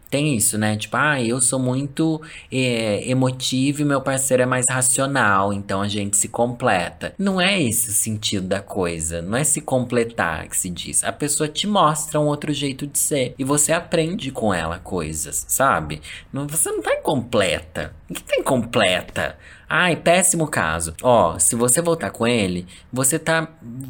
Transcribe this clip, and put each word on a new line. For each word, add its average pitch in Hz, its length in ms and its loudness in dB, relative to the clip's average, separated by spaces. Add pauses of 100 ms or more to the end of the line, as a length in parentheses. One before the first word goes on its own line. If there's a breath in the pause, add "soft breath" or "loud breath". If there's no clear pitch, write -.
(100)
tem 110 260 0
isso, 104 220 0
né? 107 180 2
Tipo, 107 220 -4
"Ah, 139 240 2
eu 117 180 0
sou - 180 2
muito, 143 600 -2 (320 loud breath)
é, 117 560 0
emotivo 131 720 0
e 151 40 2
meu 139 180 2
parceiro 131 400 2
é 123 40 4
mais 127 220 2
racional, 123 840 2
então 101 260 -4
a 101 80 -2
gente 101 300 -2
se 104 100 0
completa." 104 880 0
Não 196 220 0
é 190 220 2
esse 110 260 0
o 104 60 -4
sentido 107 520 -2
da 95 140 -2
coisa, 85 640 -2
não 101 160 -2
é 135 40 0
se - 200 0
completar 113 840 0
que - 80 -8
se - 120 -2
diz. - 360 -4
A 104 80 -2
pessoa 147 360 -2
te - 180 -4
mostra 156 540 2
um 151 60 4
outro 147 260 0
jeito 139 340 -4
de 143 120 -4
ser - 400 0
e 135 60 -2
você 143 280 2
aprende 165 580 0
com 110 220 0
ela 82 260 -2
coisas, 80 720 -6
sabe? 87 540 0 (280 loud breath)
Não, 139 160 -6
você 160 240 -2
não 415 120 -2
tá 440 100 -2
incompleta. 104 1040 0 (160)
O - 20 -10
que - 100 -10
tá - 140 -2
incompleta? 107 960 0 (340 loud breath)
Ai, 170 280 2
péssimo 170 500 4
caso. 82 560 -2
Ó, 98 360 6
se - 160 2
você 123 280 2
voltar 165 280 -2
com 113 160 -2
ele, 95 400 0 (240 loud breath)
você 135 280 0
tá, 160 300 0 (420)